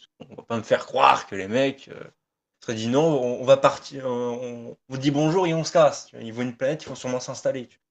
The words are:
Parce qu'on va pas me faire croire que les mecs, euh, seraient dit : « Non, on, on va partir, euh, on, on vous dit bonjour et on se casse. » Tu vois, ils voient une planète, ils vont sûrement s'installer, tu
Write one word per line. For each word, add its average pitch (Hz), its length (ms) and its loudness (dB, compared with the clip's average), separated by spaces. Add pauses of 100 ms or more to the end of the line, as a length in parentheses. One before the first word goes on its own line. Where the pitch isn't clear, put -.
(180)
Parce - 140 -20
qu'on 110 60 -18
va - 60 -18
pas 117 140 -6
me 107 60 -6
faire - 240 0
croire 135 400 4
que - 80 -12
les 95 120 -8
mecs, 135 460 -2
euh, - 100 -16 (600)
seraient 123 100 -6
dit : « 110 160 -4
Non, 135 140 4 (180)
on, 123 200 -4
on 127 40 -6
va 135 120 8
partir, 139 500 -2
euh, - 20 -4
on, 120 640 -8
on - 60 -18 (120)
vous 131 80 -8
dit 135 140 0
bonjour 156 340 2
et 165 80 0
on 160 100 0
se 151 80 -6
casse. » 156 360 4
Tu - 80 -20
vois, 117 100 -14
ils 113 80 -12
voient 120 100 -4
une 123 140 -6
planète, 135 280 -2
ils - 40 -16
vont 131 60 -10
sûrement 127 240 -6
s'installer, 131 480 -6
tu - 100 -20 (120)